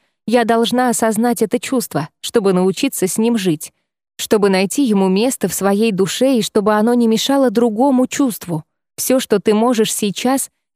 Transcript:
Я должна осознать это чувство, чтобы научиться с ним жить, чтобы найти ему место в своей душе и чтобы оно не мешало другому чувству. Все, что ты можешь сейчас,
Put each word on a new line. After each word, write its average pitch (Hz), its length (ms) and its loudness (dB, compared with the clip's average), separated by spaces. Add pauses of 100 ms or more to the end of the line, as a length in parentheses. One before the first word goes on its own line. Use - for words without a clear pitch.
(280)
Я 233 160 2
должна 233 460 0
осознать 226 520 0
это 233 160 0
чувство, 175 500 -4 (120)
чтобы 196 320 0
научиться 190 560 0
с - 100 -4
ним 233 180 0
жить, 185 360 -4 (440)
чтобы 202 320 0
найти 196 360 0
ему 196 240 2
место 208 400 0
в 165 60 -6
своей 202 360 0
душе 202 460 0
и 220 60 2
чтобы 214 320 0
оно 220 200 2
не 240 140 2
мешало 254 420 0
другому 240 560 2
чувству. 175 560 -4 (320)
Все, 254 260 0
что 208 200 0
ты 214 140 2
можешь 220 380 0
сейчас, 247 580 -4 (260)